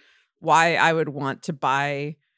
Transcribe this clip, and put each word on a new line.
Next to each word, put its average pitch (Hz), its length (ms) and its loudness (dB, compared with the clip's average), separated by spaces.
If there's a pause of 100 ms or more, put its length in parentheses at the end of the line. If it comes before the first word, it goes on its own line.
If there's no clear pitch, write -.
(400)
Why 160 340 4
I 165 180 2
would 160 160 -2
want 139 360 -6
to 170 100 -6
buy 143 600 -4 (220)